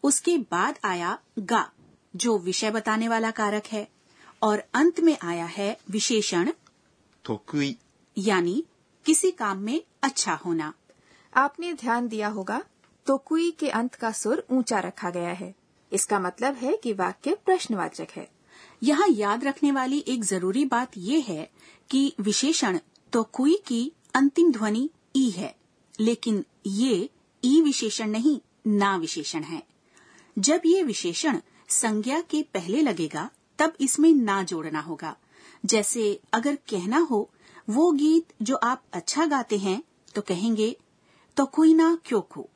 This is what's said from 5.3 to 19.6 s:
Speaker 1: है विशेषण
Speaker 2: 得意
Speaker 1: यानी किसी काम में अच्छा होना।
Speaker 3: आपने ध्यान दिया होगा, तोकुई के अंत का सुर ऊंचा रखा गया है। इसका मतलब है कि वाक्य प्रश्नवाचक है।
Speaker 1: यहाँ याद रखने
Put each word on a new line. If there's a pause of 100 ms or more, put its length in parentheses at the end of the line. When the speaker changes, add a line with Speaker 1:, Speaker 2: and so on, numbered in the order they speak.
Speaker 1:
है (120)
विशेषण (800)
Speaker 2:
得 (160)
意 (420)
Speaker 1:
यानी (420)
किसी
काम
में (200)
अच्छा
होना। (600)
Speaker 3:
आपने
ध्यान
दिया
होगा, (440)
तोकुई
के
अंत
का
सुर
ऊंचा
रखा
गया
है। (380)
इसका
मतलब
है
कि
वाक्य
प्रश्नवाचक
है। (520)
Speaker 1:
यहाँ
याद
रखने